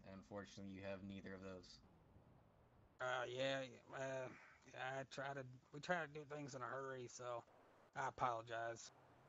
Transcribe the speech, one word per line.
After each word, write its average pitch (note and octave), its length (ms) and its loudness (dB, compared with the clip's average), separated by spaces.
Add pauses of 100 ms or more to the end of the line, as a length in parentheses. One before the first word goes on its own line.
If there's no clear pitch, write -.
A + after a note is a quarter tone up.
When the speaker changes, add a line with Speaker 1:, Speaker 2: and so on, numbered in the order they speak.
Speaker 1:
and F#2+ 100 -6
unfortunately G2 560 -4
you F#2 100 -4
have G2 220 0
neither G2 300 -2
of F#2 80 -4
those. F#2 360 -6 (1200)
Speaker 2:
Uh, B2 280 4
yeah, C3+ 340 6
yeah, B2+ 340 -6
uh, C3+ 320 2 (440)
yeah, C3 280 2
I C3+ 100 2
try C#3 240 0
to, C3+ 100 0 (280)
we D3 80 -4
try F3 220 6
to D3+ 100 0
do D3+ 120 -4 (100)
things C#3+ 200 -2
in C3 80 -2
a A#2+ 40 2
hurry, C3 420 0
so A#2+ 360 -2 (520)
I C#3 120 4
apologize. A#2 840 2 (360)